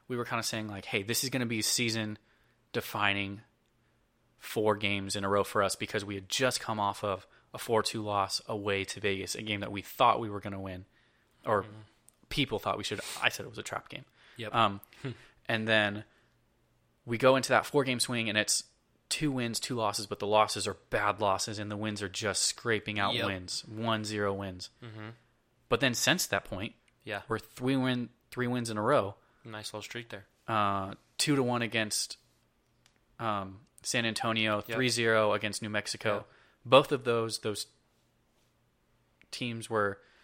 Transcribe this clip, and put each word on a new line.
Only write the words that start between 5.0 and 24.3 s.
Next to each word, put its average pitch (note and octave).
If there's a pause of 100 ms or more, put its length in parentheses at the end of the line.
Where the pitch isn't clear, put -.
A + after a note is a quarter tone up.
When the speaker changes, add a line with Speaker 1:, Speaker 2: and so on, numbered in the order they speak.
Speaker 1:
in G2+
a G2
row G2+
for G#2
us," F#2+
because G#2
we G2+
had F#2+
just B2+
come G#2+
off G2+
of G2 (280)
a B2
four A2+
two -
loss G2+
away G2+
to -
Vegas, F#2+
a A2
game G#2+
that G#2
we G2+
thought -
we A2+
were G2+
gonna G2
win, F#2+ (600)
or G#2+
Speaker 2:
Mm-hmm. G#2+ (580)
Speaker 1:
people A#2+
thought G#2
we G#2
should. G2+ (220)
I B2
said -
it C3+
was A2
a -
trap -
game. - (320)
Speaker 2:
Yep. A2
Speaker 1:
Um, G#2 (220)
Speaker 2:
<laughs> C3 (340)
Speaker 1:
and A2
then G#2+ (1040)
we A#2+
go C3
into B2
that A#2+
four-game C3
swing, A#2
and G2+
it's - (440)
two D3+
wins, A#2+
two -
losses, G#2+
but -
the G2+
losses G#2
are F#2+ (140)
bad G#2
losses, G2+
and G#2
the G#2
wins G#2
are G2
just G2
scraping G#2+
out G2+
Speaker 2:
Yep. A#2
Speaker 1:
wins, F#2
one A2
zero G#2